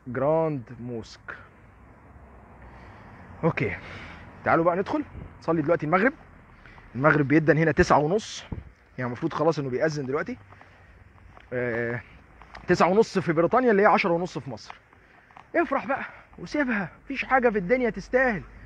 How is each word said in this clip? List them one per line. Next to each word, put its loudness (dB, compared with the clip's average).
جراند 0
موسك. -12
أوكي، -2
تعالوا 4
بقى 2
ندخل -2
نصلي 0
دلوقتي 0
المغرب. 4
المغرب 4
بيدن 4
هنا 2
تسعة 4
ونص، -2
يعني -6
المفروض -4
خلاص 0
إنه -6
بيأذن -2
دلوقتي. -4
آه، -4
تسعة 4
ونص 2
في -2
بريطانيا 2
اللي 4
هي 4
عشرة 4
ونص -4
في -10
مصر. -14
افرح -2
بقى -4
وسيبها، -2
مفيش -8
حاجة 2
في 0
الدنيا 0
تستاهل. -2